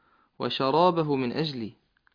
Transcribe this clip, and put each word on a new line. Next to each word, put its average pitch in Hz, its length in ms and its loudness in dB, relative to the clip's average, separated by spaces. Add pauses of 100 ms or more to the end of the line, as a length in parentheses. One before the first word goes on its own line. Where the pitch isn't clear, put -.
(400)
وشرابه 147 760 2
من 127 160 -2
أجلي. 127 400 -6 (420)